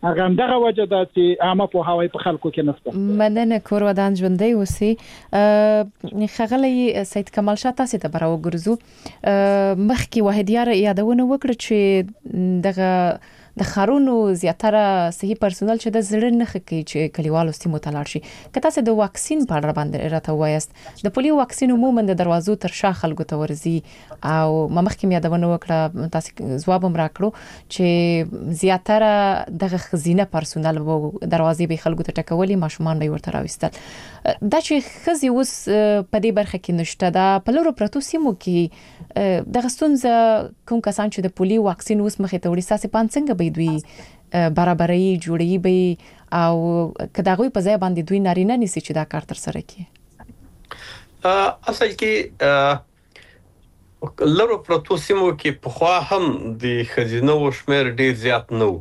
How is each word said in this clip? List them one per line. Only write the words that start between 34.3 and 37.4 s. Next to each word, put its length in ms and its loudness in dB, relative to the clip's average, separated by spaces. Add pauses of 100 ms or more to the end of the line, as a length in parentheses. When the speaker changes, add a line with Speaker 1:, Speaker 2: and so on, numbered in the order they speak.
Speaker 2:
چې 160 0
ښځې 480 -2
اوس، 220 0 (580)
په 140 -2
دې 80 4 (100)
برخه 160 -4
کې 140 -6 (100)
نشته، 240 -4 (140)
دا 80 4 (180)